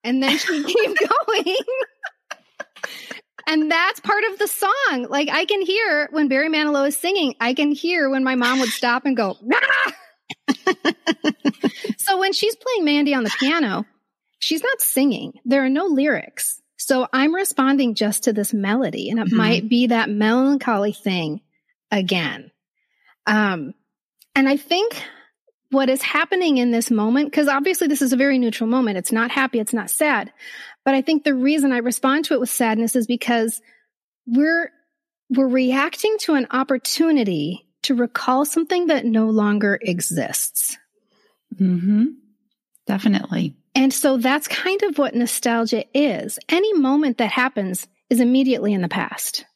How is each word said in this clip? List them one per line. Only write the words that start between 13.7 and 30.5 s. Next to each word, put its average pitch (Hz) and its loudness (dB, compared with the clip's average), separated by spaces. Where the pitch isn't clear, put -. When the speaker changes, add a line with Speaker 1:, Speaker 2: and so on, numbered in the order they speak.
Speaker 1:
she's 320 -2
not 494 -2
singing. 262 0
There 269 2
are 262 0
no 302 0
lyrics. 277 -2
So 254 0
I'm 285 2
responding 277 0
just 208 -2
to 226 2
this 208 -2
melody, 208 -2
and 226 -2
it 214 -2
Speaker 2:
Mm-hmm. 214 2
Speaker 1:
might 220 2
be 240 2
that 226 2
melancholy 220 2
thing 160 -4
again. 175 -2
Um, 196 0
and 269 4
I 285 4
think 381 -2
what 262 2
is 269 0
happening 330 0
in 247 2
this 233 0
moment, 240 2
'cause 294 2
obviously 285 0
this 285 0
is 262 2
a 254 2
very 269 2
neutral 226 0
moment. 233 0
It's 180 -4
not 226 0
happy. 269 -2
It's 214 -4
not 220 -4
sad. 233 0